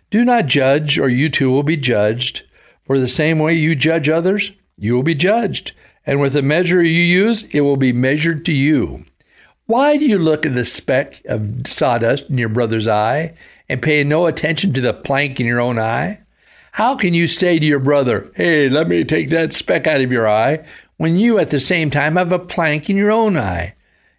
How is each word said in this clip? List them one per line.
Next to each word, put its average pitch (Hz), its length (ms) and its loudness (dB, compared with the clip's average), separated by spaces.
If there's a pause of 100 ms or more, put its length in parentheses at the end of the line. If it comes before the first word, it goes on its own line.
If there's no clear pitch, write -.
(100)
"Do 233 140 2
not 240 220 2
judge, 139 500 0
or 143 120 0
you 127 200 0
too 131 220 0
will 139 140 0
be 160 120 0
judged. 117 680 -2 (420)
For 139 120 0
the 127 100 0
same 156 320 0
way 156 140 2
you 160 200 2
judge 151 340 0
others, 180 440 0 (260)
you 101 160 -2
will 127 80 0
be 160 120 0
judged. 190 580 -2 (340)
And 139 140 0
with 139 120 0
the 143 100 0
measure 170 400 2
you 165 200 2
use, 190 420 2 (100)
it 147 60 2
will 143 160 2
be 131 160 2
measured 151 540 -2
to 170 60 0
you." 135 520 0 (640)
Why 285 300 2
do 302 100 0
you 208 120 2
look 156 280 0
at 135 80 -2
the 123 100 -2
speck - 640 -4
of 117 400 -6
sawdust 123 640 0
in 131 80 0
your 117 100 -2
brother's 110 400 -2
eye 117 460 0 (340)
and 131 140 -4
pay 151 200 2
no 151 240 2
attention 160 460 -2
to 131 80 -2
the 120 140 0
plank 139 440 -2
in 123 80 -2
your 120 140 0
own 120 180 -2
eye? 123 420 -4 (520)
How 240 240 -2
can 180 180 0
you 170 120 2
say 175 320 0
to 151 80 0
your 147 120 2
brother, 131 560 0
"Hey, 160 340 2
let 151 200 0
me 170 160 0
take 156 240 -2
that 160 240 -2
speck - 340 -2
out 151 140 2
of 127 100 0
your 117 180 0
eye," 120 360 0 (320)
when 165 200 0
you 220 220 2
at 160 120 0
the 139 100 0
same 160 300 0
time 147 260 0
have 180 160 0
a 180 60 2
plank 160 520 -4
in 196 60 0
your 202 160 2
own 220 240 2
eye? 90 380 -4 (440)